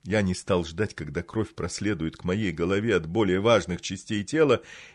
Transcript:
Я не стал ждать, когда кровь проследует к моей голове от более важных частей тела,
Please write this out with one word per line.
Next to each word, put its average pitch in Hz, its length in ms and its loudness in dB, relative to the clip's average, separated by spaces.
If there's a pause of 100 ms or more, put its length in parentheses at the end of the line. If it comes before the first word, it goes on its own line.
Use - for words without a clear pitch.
Я 104 200 0
не 92 120 2
стал 90 300 0
ждать, 82 300 -4
когда 76 280 -6
кровь - 320 -4
проследует 85 600 -4
к - 80 -14
моей 95 260 0
голове 95 460 0
от 82 100 0
более 92 320 2
важных 98 420 2
частей 104 440 -4
тела, 143 380 4 (320)